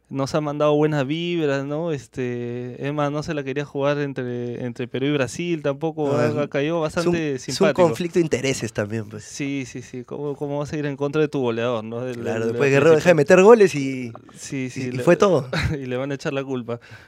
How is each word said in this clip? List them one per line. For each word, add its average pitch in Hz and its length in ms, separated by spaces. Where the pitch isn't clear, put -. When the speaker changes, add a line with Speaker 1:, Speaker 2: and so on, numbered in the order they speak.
Speaker 1:
nos 135 280
ha 156 40
mandado 147 360
buenas 147 320
vibras, 156 580
¿no? 156 260
Este, 123 960
es 147 60
más, 147 180
no 151 120
se 160 100
la 143 100
quería 135 220
jugar 143 320
entre, 123 680
entre 120 240
Perú 123 200
y 147 60
Brasil 147 500
tampoco, 147 460
Speaker 2:
No, 127 100
Speaker 1:
ha, 123 80
Speaker 2:
es 131 60
un, 151 80
Speaker 1:
ha 143 60
caído 151 280
Speaker 2:
es - 20
un, 165 60
Speaker 1:
bastante 165 500
Speaker 2:
es 127 140
un 131 80
Speaker 1:
simpático. 156 260
Speaker 2:
conflicto 170 380
de 170 40
intereses 131 480
también, 107 380
pues. 107 140
Speaker 1:
Sí, 139 420
sí, 123 160
sí, 123 220
¿cómo, 147 320
cómo 143 240
vas 143 140
a 160 40
ir 147 80
en 143 100
contra 143 280
de 147 40
tu 143 140
goleador, 117 420
no? 117 220
Del, 123 140
Speaker 2:
Claro, 113 220
Speaker 1:
del, 113 80
Speaker 2:
después 131 200
Speaker 1:
del 139 100
Speaker 2:
Guerrero 156 180
deja 151 120
de 175 60
Speaker 1:
principio. 156 200
Speaker 2:
meter 185 80
goles 208 300
y, 135 380
Speaker 1:
Sí, 131 340
sí, 131 120
Speaker 2:
y, - 20
y 123 80
Speaker 1:
le, 123 120
Speaker 2:
fue 175 140
todo. 175 320
Speaker 1:
<laughs> - 120
y 139 140
le 123 100
van 139 140
a - 20
echar 139 200
la 139 100
culpa. 120 360